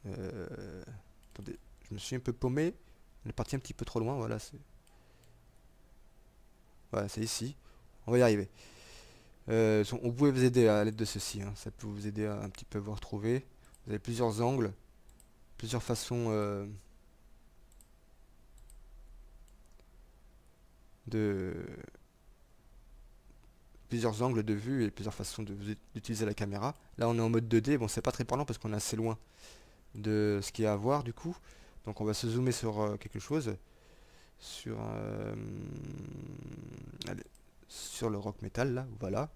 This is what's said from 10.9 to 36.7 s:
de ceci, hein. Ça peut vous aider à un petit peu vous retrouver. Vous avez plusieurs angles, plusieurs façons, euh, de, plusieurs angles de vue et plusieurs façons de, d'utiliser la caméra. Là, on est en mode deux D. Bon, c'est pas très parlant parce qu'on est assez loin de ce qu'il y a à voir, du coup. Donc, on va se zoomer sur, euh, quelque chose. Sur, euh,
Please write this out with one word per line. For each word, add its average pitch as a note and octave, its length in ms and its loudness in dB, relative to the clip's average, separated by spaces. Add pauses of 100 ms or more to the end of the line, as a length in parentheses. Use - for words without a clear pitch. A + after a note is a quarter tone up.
de A2 80 0
ceci, G2+ 380 -4
hein. G2+ 140 -4
Ça - 160 -8
peut A2 160 -10
vous G#2 180 -6
aider G#2+ 200 0
à G#2 140 -2
un G#2 80 -6
petit - 160 -12
peu - 140 -6
vous G#2 140 -4
retrouver. A2 520 0 (400)
Vous A2 80 -6
avez G#2 60 -2
plusieurs A2+ 420 0
angles, A#2+ 320 2 (840)
plusieurs A2+ 260 -2
façons, A#2+ 460 0
euh, G#2 380 0 (4000)
de, G2+ 460 0 (2250)
plusieurs A2+ 340 2
angles B2 200 4
de G#2+ 120 2
vue A#2+ 300 0
et G2+ 60 2
plusieurs G2+ 240 -6
façons - 280 -6
de, G2 120 -6 (400)
d'utiliser A2 320 -2
la G#2 80 0
caméra. G2+ 400 -2 (240)
Là, A#2 100 2
on A#2 80 4
est A2+ 40 2
en A2+ 100 4
mode A#2 180 2
deux A2+ 120 8
D. C3+ 180 4
Bon, A2 100 2
c'est A2 140 -2
pas B2+ 100 2
très - 120 -2
parlant C3+ 200 0
parce A2+ 140 -4
qu'on G#2+ 140 -4
est G#2 40 0
assez - 200 -2
loin A2+ 220 0 (760)
de G#2 480 4
ce - 100 -6
qu'il A2+ 120 0
y - 20 4
a G#2+ 60 4
à G2+ 40 2
voir, B2+ 280 2
du A#2 100 -6
coup. F3 220 -8 (480)
Donc, G#2 160 -8
on G#2+ 40 0
va G#2+ 80 2
se A#2 160 -2
zoomer B2 240 2
sur, A2 280 0
euh, G#2 160 2
quelque - 240 -10
chose. A#2+ 360 -2 (840)
Sur, - 420 -10
euh, G#2+ 540 -6 (1700)